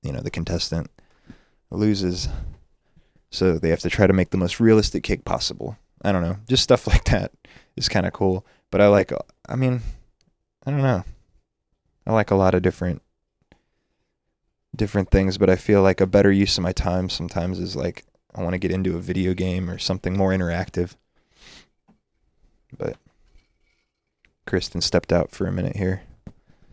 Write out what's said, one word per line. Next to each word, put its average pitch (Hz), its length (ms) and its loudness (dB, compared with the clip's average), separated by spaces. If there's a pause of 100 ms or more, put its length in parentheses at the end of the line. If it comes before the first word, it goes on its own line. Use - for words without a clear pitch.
you 71 100 -10
know, 64 100 -8
the - 100 -8
contestant 82 580 -6 (800)
loses. 98 560 -2 (1040)
So 90 260 0
they 82 120 -2
have 82 100 2
to 90 100 -4
try 101 160 2
to 95 80 6
make 92 160 2
the - 80 -2
most 90 220 -2
realistic 110 440 4
cake - 220 -4
possible. - 520 -6 (260)
I 101 80 0
don't 92 100 0
know. 87 160 -4 (100)
Just 127 160 0
stuff - 240 2
<laughs> 104 60 0
like - 120 4
that - 260 0 (440)
is - 140 -4
kinda 92 220 0
cool. 95 340 0 (240)
But 98 120 2
I 104 60 8
like, 101 240 4 (380)
I - 60 -6
mean, 127 260 -2 (840)
I 135 60 -6
don't 143 100 -2
know. 120 220 0 (1000)
I - 80 -2
like 107 180 2
a 101 40 4
lot 92 180 4
of 90 80 2
different, 90 400 -2 (1700)
different 101 360 -2
things, 95 260 4
but 98 120 4
I 92 60 6
feel 101 260 4
like 95 200 4
a 95 60 2
better 101 240 6
use 98 260 2
of 92 60 -4
my 90 100 -2
time 92 360 -2
sometimes 87 500 -6
is, 90 160 -8
like, 87 300 -8 (300)
I - 80 -8
wanna 90 140 -2
get 90 140 -2
into 92 260 -2
a 85 40 -8
video 92 320 -2
game 92 360 -4
or 87 80 -8
something 95 400 -4
more 95 140 2
interactive. 87 640 -4 (1800)
But - 200 -8 (1500)
Kristen - 360 -4
stepped - 320 -2
out 87 180 0
for - 160 -8
a 92 40 -4
minute 92 260 -4
here. 98 240 -2 (720)